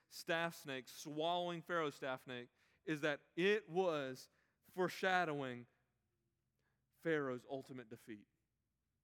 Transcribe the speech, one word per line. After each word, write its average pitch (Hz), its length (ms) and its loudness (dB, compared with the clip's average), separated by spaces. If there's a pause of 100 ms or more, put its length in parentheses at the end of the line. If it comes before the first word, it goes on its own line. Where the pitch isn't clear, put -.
staff 170 540 -2
snake 131 240 -6
swallowing 170 720 -2
Pharaoh's 160 340 0
staff 131 300 -4
snake, 123 240 -8 (380)
is 151 160 0
that 147 180 2 (160)
it 196 320 4
was 156 640 0 (440)
foreshadowing 156 920 2 (1400)
Pharaoh's 139 480 0
ultimate 127 400 -10
defeat. 110 340 -14 (800)